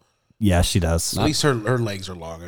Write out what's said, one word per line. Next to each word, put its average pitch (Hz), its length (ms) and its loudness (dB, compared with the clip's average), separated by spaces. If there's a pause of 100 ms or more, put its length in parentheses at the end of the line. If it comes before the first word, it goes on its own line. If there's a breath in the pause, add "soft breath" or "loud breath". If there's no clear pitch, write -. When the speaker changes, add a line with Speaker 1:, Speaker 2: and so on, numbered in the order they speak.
(400)
Speaker 1:
Yeah, 90 220 4
she - 180 2
does. 85 380 0
Speaker 2:
At 98 60 0
least 104 200 0
her, 147 120 4
her 113 220 -2
legs 98 320 -4
are 95 60 -10
long, 82 320 -12